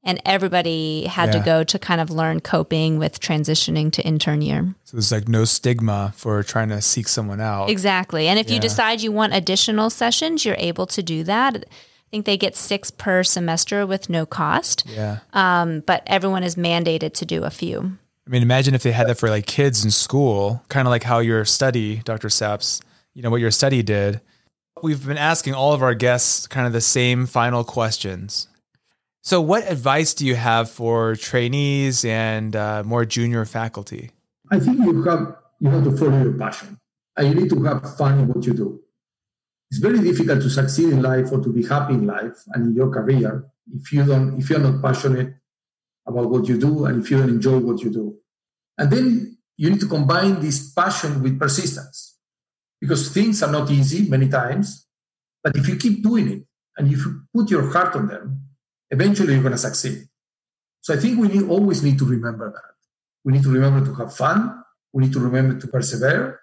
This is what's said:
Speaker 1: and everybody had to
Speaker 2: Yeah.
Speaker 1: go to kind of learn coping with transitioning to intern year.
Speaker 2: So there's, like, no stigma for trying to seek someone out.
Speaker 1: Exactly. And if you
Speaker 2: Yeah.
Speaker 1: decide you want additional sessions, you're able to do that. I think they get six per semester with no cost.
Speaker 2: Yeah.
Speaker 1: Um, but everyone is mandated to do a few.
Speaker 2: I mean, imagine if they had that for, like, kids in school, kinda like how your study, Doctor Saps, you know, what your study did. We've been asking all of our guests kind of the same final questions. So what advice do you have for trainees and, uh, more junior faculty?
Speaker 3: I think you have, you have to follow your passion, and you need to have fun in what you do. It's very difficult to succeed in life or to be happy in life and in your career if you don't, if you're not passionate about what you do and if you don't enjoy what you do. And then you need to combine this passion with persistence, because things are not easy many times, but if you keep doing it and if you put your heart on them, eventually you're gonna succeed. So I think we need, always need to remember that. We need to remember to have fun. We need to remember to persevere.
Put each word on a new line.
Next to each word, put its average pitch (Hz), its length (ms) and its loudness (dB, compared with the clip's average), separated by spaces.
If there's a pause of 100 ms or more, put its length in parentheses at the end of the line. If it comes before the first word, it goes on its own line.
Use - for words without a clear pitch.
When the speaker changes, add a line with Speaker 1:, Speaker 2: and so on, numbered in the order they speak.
Speaker 1:
and 180 220 -2
everybody 170 800 0
had 175 260 0
to - 60 2
Speaker 2:
Yeah. - 60 0
Speaker 1:
go 160 200 4
to 185 160 -2
kind 170 200 0
of 160 100 -2
learn 160 300 0
coping 160 580 0
with 156 200 -2
transitioning 156 720 0
to - 100 -4
intern 151 400 0
year. 147 320 -2 (100)
Speaker 2:
So - 120 -12
there's, 107 140 0
like, 110 180 -2
no 113 160 4
stigma 110 720 0
for 104 280 -2
trying 110 240 -2
to 104 120 -4
seek - 280 -2
someone 104 320 -4
out. 101 300 -2
Speaker 1:
Exactly. 185 580 0
And 202 100 2
if 220 100 -2
you 240 80 0
Speaker 2:
Yeah. 220 40 0
Speaker 1:
decide 220 400 0
you 220 100 -2
want 208 240 0
additional 214 560 0
sessions, 302 540 -2
you're 208 140 -2
able 170 280 -4
to - 160 -4
do 165 220 -4
that. 226 320 0
I - 560 -20
think 214 120 -6
they 202 120 0
get 190 200 -2
six - 360 -2
per 185 320 0
semester 175 600 0
with 190 240 -4
no 165 180 -2
cost. - 600 -2
Speaker 2:
Yeah. 107 320 -6 (140)
Speaker 1:
Um, 175 520 2
but 180 220 0
everyone 190 380 0
is 170 100 -4
mandated 170 600 -2
to - 100 -6
do 160 180 -4
a 151 80 -4
few. 185 480 -6 (280)
Speaker 2:
I 127 40 -12
mean, 123 120 2
imagine 131 320 4
if 123 80 0
they 123 80 2
had 113 180 2
that 120 100 0
for, 113 120 2
like, 104 160 0
kids 127 380 0
in 107 80 2
school, 117 760 2
kinda 131 220 0
like 117 140 0
how 120 160 2
your 113 240 2
study, 110 600 0
Doctor 110 240 -6
Saps, - 520 -2 (340)
you 123 80 -16
know, 117 80 -2
what 120 100 2
your 113 120 2
study 135 320 2
did. 104 360 0 (640)
We've 147 240 -4
been 143 120 -4
asking 147 360 0
all 135 180 2
of 135 100 0
our 123 120 2
guests 123 540 0
kind 127 180 -2
of 117 60 -2
the 113 80 0
same 123 460 2
final 120 360 0
questions. 107 880 -6 (720)
So 180 180 2
what 196 300 0
advice 143 420 0
do 143 140 -4
you 127 80 2
have 117 340 2
for 113 460 0
trainees 135 880 0
and, 110 520 -2
uh, 107 280 -4
more 117 200 0
junior 117 400 -2
faculty? 113 640 -10 (400)
Speaker 3:
I 196 80 2
think 254 200 2
you 180 260 4
have, 170 320 -2 (240)
you 139 100 2
have 135 140 4
to 139 120 2
follow 139 240 4
your 131 120 2
passion, - 460 -10 (380)
and 143 120 2
you 156 60 4
need 175 160 2
to 143 120 2
have 143 340 -4
fun 139 240 2
in 117 80 4
what - 160 -2
you 117 100 0
do. 104 260 -6 (880)
It's 135 80 -4
very 226 220 4
difficult 156 420 2
to - 80 0
succeed 151 400 2
in 131 120 4
life 131 300 2
or 123 80 0
to 113 120 -2
be 117 120 0
happy 139 300 0
in 104 120 0
life 107 420 -6
and 117 180 -2
in 113 80 0
your 131 160 2
career 113 540 0 (280)
if - 200 -10
you 143 120 4
don't, 135 340 2
if - 120 -4
you're 156 100 2
not 135 220 2
passionate 131 520 0 (720)
about 120 240 -2
what 120 160 2
you 127 100 2
do 143 280 2
and 123 180 0
if - 80 -6
you 135 80 4
don't 131 100 4
enjoy 120 300 2
what 117 240 -2
you 110 80 -2
do. 107 240 -6 (640)
And 147 120 2
then 247 480 2 (180)
you 156 140 2
need 202 100 2
to - 80 -2
combine 170 520 2
this 147 300 -4
passion 165 520 -2
with 135 180 0
persistence, - 760 -4 (640)
because 139 320 -2
things 208 300 2
are 147 80 0
not 143 200 0
easy 143 380 2
many 135 200 2
times, 135 580 -2 (560)
but 151 140 0
if 139 120 0
you - 80 -2
keep - 280 0
doing 220 260 2
it - 120 -8 (340)
and 143 160 2
if 139 120 0
you - 180 -6 (120)
put 226 160 2
your 139 220 0
heart 180 240 0
on 208 100 -2
them, - 360 -8 (480)
eventually 180 440 4
you're 135 80 4
gonna 127 160 0
succeed. - 480 -6 (760)
So 160 120 -2
I 139 40 0
think 226 200 2
we 214 100 4
need, 196 200 2
always 180 340 2
need 139 160 4
to 135 60 2
remember 113 480 -2
that. - 220 -20 (500)
We 135 80 0
need 135 100 4
to 135 80 2
remember 135 340 4
to - 100 -4
have 117 200 -10
fun. 190 480 0 (300)
We 131 120 0
need 135 100 2
to 131 60 0
remember 127 380 0
to - 80 -12
persevere. 135 760 -2